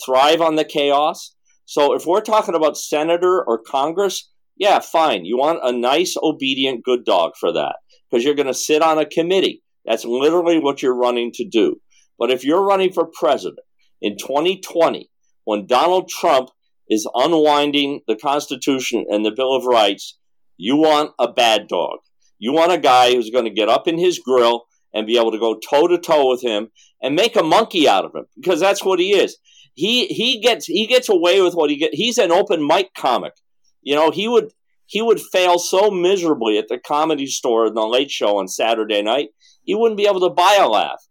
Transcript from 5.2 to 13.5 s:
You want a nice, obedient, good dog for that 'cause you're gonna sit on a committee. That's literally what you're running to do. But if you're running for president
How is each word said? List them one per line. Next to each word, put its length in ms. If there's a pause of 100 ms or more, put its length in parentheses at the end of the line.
You 140
want 240
a 100
nice, 500
obedient, 640
good 200
dog 340
for 140
that 240 (340)
'cause 140
you're 100
gonna 180
sit 300
on 160
a 80
committee. 560 (240)
That's 180
literally 540
what 240
you're 140
running 380
to 140
do. 320 (380)
But 120
if 140
you're 220
running 260
for 140
president 540 (420)